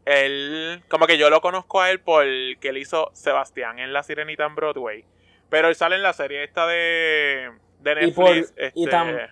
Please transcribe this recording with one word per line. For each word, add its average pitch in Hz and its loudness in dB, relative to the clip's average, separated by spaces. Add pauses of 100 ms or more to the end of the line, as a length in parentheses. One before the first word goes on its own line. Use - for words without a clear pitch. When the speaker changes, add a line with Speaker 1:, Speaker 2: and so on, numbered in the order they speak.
Speaker 1:
Él, 143 -2
como 160 2
que 165 4
yo 147 6
lo 160 6
conozco 185 -2
a 185 2
él 185 -2
porque 135 0
él 135 -6
hizo 156 -6
Sebastián 131 -4
en 131 -8
La 143 -2
Sirenita 151 -8
en 151 -8
Broadway. 131 -6 (440)
Pero 160 4
él 165 2
sale 175 0
en 196 -4
la 185 0
serie 143 -8
esta 165 -4
de, 160 0 (280)
de 151 0
Speaker 2:
Y 170 0
por, 180 4
Speaker 1:
Netflix, 165 -2 (200)
Speaker 2:
y 170 -4
Speaker 1:
este 147 -2
Speaker 2:
tan, 127 0 (120)